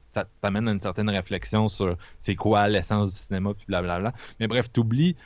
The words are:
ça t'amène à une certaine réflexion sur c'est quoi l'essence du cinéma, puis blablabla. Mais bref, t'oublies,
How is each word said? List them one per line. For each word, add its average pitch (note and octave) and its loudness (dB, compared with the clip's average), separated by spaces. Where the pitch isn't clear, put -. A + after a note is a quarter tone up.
ça G2+ -4
t'amène G#2+ 0
à A2 2
une G2+ 0
certaine G#2 -2
réflexion G2+ 0
sur F#2 -2
c'est G2 -2
quoi G#2 4
l'essence G#2 2
du - -14
cinéma, G2 -4
puis - -12
blablabla. F2+ -2
Mais A2+ 0
bref, A#2 0
t'oublies, B2 2